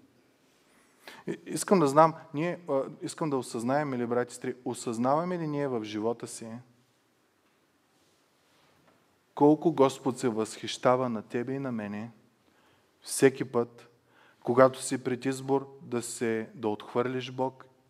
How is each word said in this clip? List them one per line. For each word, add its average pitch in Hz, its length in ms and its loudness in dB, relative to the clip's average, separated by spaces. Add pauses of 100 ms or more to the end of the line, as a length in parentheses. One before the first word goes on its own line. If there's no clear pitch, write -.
(1300)
И, 165 200 -8
искам 180 340 2
да 151 60 6
знам, 151 280 8 (200)
ние, 170 340 -4
а, 139 140 0 (200)
искам 160 280 -6
да 139 60 0
осъзнаем, 127 540 -2
мили 123 160 -2
брати 120 240 -2
и - 40 -16
сестри, 123 200 -8 (100)
осъзнаваме 135 720 -2
ли 160 80 -6
ние 143 220 -4
в 117 160 -4
живота 107 420 -4
си - 220 -14 (2750)
колко 151 380 6
Господ 135 460 2
се 131 100 -2
възхищава 120 800 0
на 110 140 -4
тебе 123 300 -6
и 135 60 -6
на 135 140 -6
мене 107 380 -8 (880)
всеки 135 440 2
път, - 440 -4 (560)
когато 131 380 6
си 127 220 -6
пред 123 200 -4
избор 135 580 -2
да 120 200 -4
се, 113 520 -4
да 113 140 -4
отхвърлиш 123 640 -4
Бог 127 340 -6 (240)